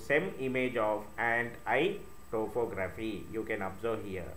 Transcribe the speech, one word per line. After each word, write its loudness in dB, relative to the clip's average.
sem 4
image 2
of 2
ant 2
eye 4
topography -2
you -2
can -2
observe -2
here. -6